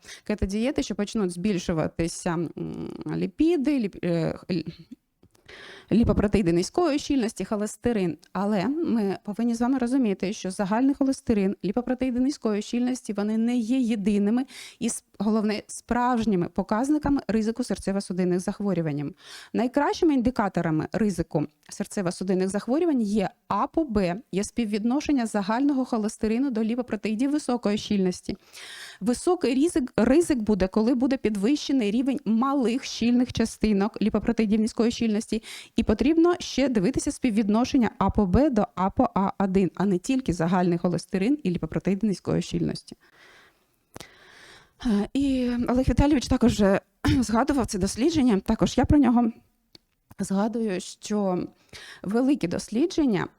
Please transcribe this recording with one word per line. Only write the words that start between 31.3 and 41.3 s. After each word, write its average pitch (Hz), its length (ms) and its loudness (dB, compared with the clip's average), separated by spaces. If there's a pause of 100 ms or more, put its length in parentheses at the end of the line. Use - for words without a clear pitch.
рівень 254 340 0
малих 247 600 0
щільних 240 480 0
частинок 214 680 0
ліпопротеїдів 220 580 0
низької 220 300 0
щільності, 220 520 -2 (340)
і - 60 2
потрібно 320 560 4
ще - 300 -2
дивитися 262 440 0
співвідношення 226 840 2
апо 196 280 2
Б 240 240 4
до 214 240 2
апо 196 400 -2
А 190 240 0
один, 190 360 2
а 180 100 -2
не 190 140 0
тільки 262 340 -2
загальний 175 460 0
холестерин 185 640 -2